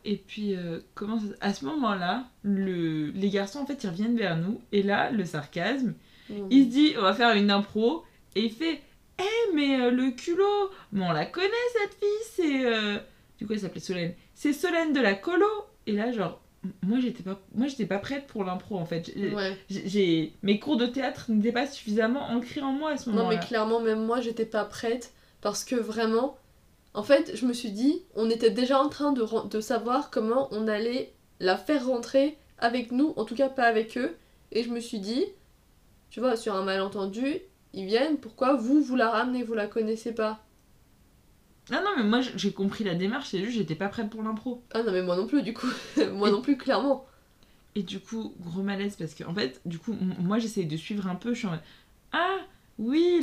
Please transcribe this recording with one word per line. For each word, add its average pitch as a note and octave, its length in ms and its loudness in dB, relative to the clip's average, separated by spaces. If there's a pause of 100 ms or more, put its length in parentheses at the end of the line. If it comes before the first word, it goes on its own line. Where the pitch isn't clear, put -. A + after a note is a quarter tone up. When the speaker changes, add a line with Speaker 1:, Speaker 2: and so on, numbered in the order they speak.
Speaker 1:
Et G#3 120 -2
puis, G3+ 400 -4
euh, F3 240 -6 (160)
comment G#3+ 240 -4
ça... G#3 60 -4 (140)
à G3+ 140 0
ce C4+ 120 -8
moment-là, A#3+ 600 0 (160)
le... F3 680 0
les G3 200 0
garçons, G3+ 300 -2
en C4+ 60 -4
fait, C4+ 180 -6
ils G#3 40 -2
reviennent G#3 280 0
vers F#3+ 200 0
nous. F3+ 240 -2 (120)
Et G3+ 100 4
là, G3+ 300 2
le G#3 120 2
sarcasme, F3 680 -2 (360)
Speaker 2:
Mmh. G#3 200 -8
Speaker 1:
il C4+ 140 10
se A#3 60 2
dit : « D4+ 280 6
On A3+ 40 0
va F#3 100 4
faire A#3 240 4
une G3+ 140 6
impro. » G#3+ 520 2 (320)
Et G#3+ 120 2
il A3 40 0
fait : « D#4+ 300 -4 (380)
Eh, G#4+ 360 0
mais, C#4 240 4
euh, B3 120 4
le B3+ 220 2
culot, G4 580 0 (200)
mais G3 140 0
on F3 80 0
la D#3 140 0
connaît, F#4 220 -2 (300)
cette G4+ 200 -2
fille, G4+ 100 0 (240)
c'est, C#4 320 0
euh, » G#3+ 340 0 (400)
du A3 80 -8
coup, G#3+ 60 -4
elle G#3+ 80 -2
s'appelait F3 220 -8
Solène. « F3 320 -4 (200)
C'est D4 200 0
Solène E4 400 0
de C#4 80 2
la G3+ 100 6
colo. » F4 320 2 (420)
Et G#3+ 60 -2
là, G#3+ 200 0
genre, G3 280 -4 (240)
m-, F#3 80 -8 (100)
moi, G#3 160 2
j'étais B3 240 -2
pas, F#3+ 160 -8 (160)
moi, B3 120 0
j'étais C4+ 180 -4
pas F#3+ 140 -2
prête C#4 280 -6
pour G#3+ 160 -6
l'impro, F#3 360 -6
en E3 80 -4
fait. E3 280 -6
J'ai, G3 200 -2
Speaker 2:
Ouais. G3 200 -2 (140)
Speaker 1:
j'ai, F#3+ 180 -6
j'ai... F3 460 2 (100)
Mes G#3 160 4
cours C#4+ 200 0
de A#3+ 80 4
théâtre B3+ 420 -4
n'étaient A3 240 4
pas B3 140 0
suffisamment A3+ 640 0
ancrés B3 320 -2
en C4+ 100 -2
moi D4+ 200 -2
à C#4+ 40 -2
ce - 140 -6
Speaker 2:
Non, G#3 60 0
mais - 80 4
Speaker 1:
moment-là. F3+ 160 2
Speaker 2:
clairement, A3+ 400 0
même A3 260 0
moi, A#3+ 160 0
j'étais A3+ 240 -2
pas G#3 180 -2
prête. A#3+ 480 -4 (300)
Parce G#3 200 -2
que - 140 -4
vraiment, A3+ 600 0 (560)
en G#3 80 -4
fait, C#4 340 4
je - 80 -4
me B3 80 2
suis A#3 180 -6
dit, C4 300 2 (140)
on A3+ 160 2
était A3+ 200 6
déjà B3+ 320 4
en D4 60 2
train C#4+ 240 0
de B3 80 0
ren-, A3 240 -2
de G#3+ 160 -4
savoir A#3+ 480 -2
comment B3 440 0
on A3 160 -2
allait A3+ 440 -2 (260)
la F#3+ 200 2
faire C#4 280 0
rentrer C4+ 520 2 (180)
avec A#3 360 0
nous, C#4+ 240 2
en A3 100 -2
tout A#3 80 -8
cas C4+ 160 2
pas C4 140 0
avec A3+ 340 2
eux. B3+ 180 -4 (360)
Et A3 100 0
je A#3+ 80 -6
me A#3 100 -4
suis A3+ 200 -8
dit, A3+ 220 -2 (880)
tu - 100 -12
vois, A#3+ 160 2
sur A3 180 -4
un F#3+ 80 -2
malentendu, G3 760 -2 (340)
ils F#3+ 140 -8
viennent, C4+ 320 2
pourquoi B3+ 360 0
vous, C4 260 4
vous B3+ 140 0
la A#3 160 4
ramenez, B3 320 0
vous A3+ 120 -4
la G#3 120 -2
connaissez A3 480 -4
pas ? A3 300 -4 (1300)
Speaker 1:
Ah E4 100 0
non, G4 140 2
mais B3 80 2
moi, A3 160 4
j-, B3+ 160 -4
j'ai F#3+ 160 -2
compris G3 320 -4
la F#3 100 0
démarche, G#3 360 -4
c'est F3+ 120 -4
juste, A#3 160 -4
j'étais D#3+ 160 -2
pas F#3+ 140 -4
prête G#3 220 -6
pour A3 120 -10
l'impro. A3 400 -6 (100)
Speaker 2:
Ah A3+ 120 -2
non, G#3+ 80 0
mais F#3 100 0
moi F3+ 140 0
non G3 100 0
plus, C#4+ 160 2
du F#3 120 -4
coup. - 120 -6 (300)
<laughs> F#3+ 160 2
Moi G3+ 160 2
Speaker 1:
Et - 20 8
Speaker 2:
non G3+ 100 4
plus, C#4 160 2
clairement. C4 480 0 (720)
Speaker 1:
Et G#3 80 -2
du F#3+ 160 -10
coup, A3 400 -8
gros F3 240 -8
malaise, G3+ 340 -4
parce D#3+ 180 -10
que, - 100 -14
en E3+ 100 -6
fait, A#3 300 -4
du E3 160 -8
coup, A#3 120 -6
m-, F#3 280 -2
moi, F#3+ 180 2
j'essaye G#3+ 280 -2
de D#3 100 -4
suivre F#3+ 320 -6
un F3+ 80 -4
peu, A#3 180 -4
je A#3 60 -6
suis G#3 80 -4
en F3 40 -2
mode, D#3+ 80 -6 (520)
ah, F4+ 240 0 (420)
oui, E4 440 4